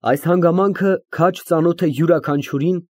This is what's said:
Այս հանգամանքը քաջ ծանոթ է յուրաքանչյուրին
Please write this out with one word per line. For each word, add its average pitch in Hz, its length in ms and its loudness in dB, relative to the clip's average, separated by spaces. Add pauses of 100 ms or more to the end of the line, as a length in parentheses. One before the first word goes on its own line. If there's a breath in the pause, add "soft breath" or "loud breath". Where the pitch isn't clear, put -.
Այս 131 180 0
հանգամանքը 180 680 2 (140)
քաջ - 340 0
ծանոթ 170 400 0
է 175 100 0
յուրաքանչյուրին 151 880 -2 (140)